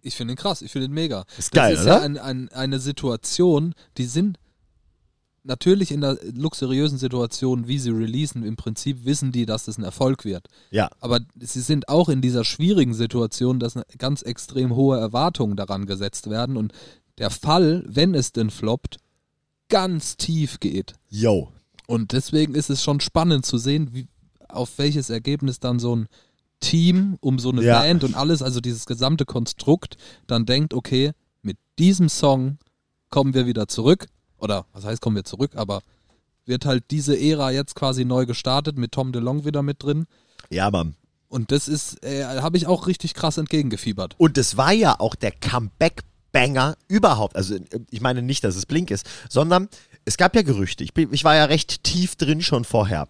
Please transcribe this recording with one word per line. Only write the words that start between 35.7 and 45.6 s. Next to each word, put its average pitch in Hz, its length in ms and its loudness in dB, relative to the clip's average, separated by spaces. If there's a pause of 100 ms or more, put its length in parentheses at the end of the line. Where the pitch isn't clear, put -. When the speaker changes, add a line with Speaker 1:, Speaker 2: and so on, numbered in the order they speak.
Speaker 1:
wird 123 200 -4
halt 131 240 0
diese 143 280 0
Ära 143 320 2
jetzt 135 240 -4
quasi 127 300 -2
neu 127 220 0
gestartet, 139 520 -2
mit 120 140 -4
Tom 131 200 -4
DeLonge 127 340 -4
wieder 147 160 -2
mit 143 200 -4
drin. 147 240 -2 (440)
Speaker 2:
Ja, 95 200 0
Mann. 82 240 -2 (340)
Speaker 1:
Und 120 220 -4
das 139 180 0
ist, - 360 -8
äh, 139 200 -6
habe 135 320 -4
ich 165 100 -4
auch 180 200 0
richtig 180 280 -4
krass - 240 -4
entgegengefiebert. 113 800 -4
Speaker 2:
Und 160 200 6
es 123 180 0
war 139 160 4
ja 208 260 4
auch 113 160 -2
der 104 180 -4
Comeback-Banger 131 1400 -2 (120)